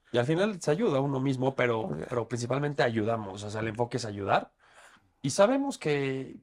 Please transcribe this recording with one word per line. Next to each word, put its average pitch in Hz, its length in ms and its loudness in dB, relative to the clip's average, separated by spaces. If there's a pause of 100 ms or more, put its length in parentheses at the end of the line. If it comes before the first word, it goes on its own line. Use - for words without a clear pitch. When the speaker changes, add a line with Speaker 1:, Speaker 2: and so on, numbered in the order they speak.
(120)
Speaker 1:
Y 120 80 2
al 120 60 2
final 175 360 0
se 151 100 0
ayuda 165 280 2
a - 20 2
uno 139 180 0
mismo, 131 360 2
pero, 117 260 2
Speaker 2:
Ok. - 260 -4
Speaker 1:
pero 117 200 -2
principalmente 135 560 -2
ayudamos, 110 600 -2
o 104 60 -8
sea, 107 120 -6
el 113 80 -2
enfoque 117 280 -2
es 117 80 -4
ayudar. 104 460 0 (720)
Y 139 60 0
sabemos 262 480 4
que, 135 640 -2